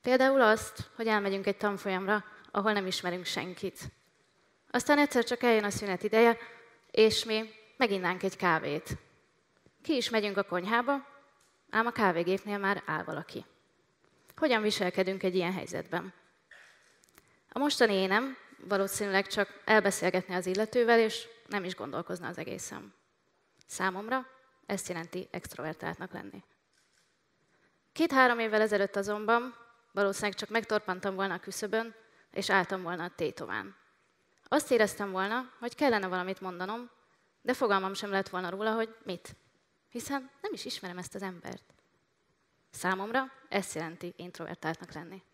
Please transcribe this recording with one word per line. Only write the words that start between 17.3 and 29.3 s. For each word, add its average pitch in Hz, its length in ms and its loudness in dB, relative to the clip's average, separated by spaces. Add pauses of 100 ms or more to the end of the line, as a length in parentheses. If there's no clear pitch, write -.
A - 80 -4
mostani 262 340 4
énem 202 440 2 (200)
valószínűleg 196 680 0
csak - 380 -4
elbeszélgetne 185 680 2
az 180 100 -2
illetővel, 226 540 4
és 220 280 0 (200)
nem 196 160 -4
is 180 120 -6
gondolkozna 170 520 -8
az 180 100 -8
egészen. - 560 -12 (720)
Számomra 214 640 -4 (380)
ezt 196 220 -4
jelenti 170 440 -8
extrovertáltnak - 840 -10
lenni. 190 300 -14 (1600)
Két-három 262 400 6
évvel 220 220 4
ezelőtt 202 340 2
azonban 214 600 0 (360)